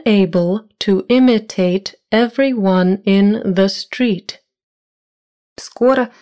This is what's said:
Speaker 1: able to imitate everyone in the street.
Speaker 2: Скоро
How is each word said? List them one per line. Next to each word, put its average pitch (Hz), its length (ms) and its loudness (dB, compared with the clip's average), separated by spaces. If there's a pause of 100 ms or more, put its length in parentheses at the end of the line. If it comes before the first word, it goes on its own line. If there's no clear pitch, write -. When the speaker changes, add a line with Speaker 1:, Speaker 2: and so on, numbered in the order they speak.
Speaker 1:
able 190 640 0 (120)
to 190 280 -2
imitate 220 840 0 (180)
everyone 208 920 0
in 202 500 2
the 190 140 2
street. - 720 -6 (1160)
Speaker 2:
Скоро 247 640 -2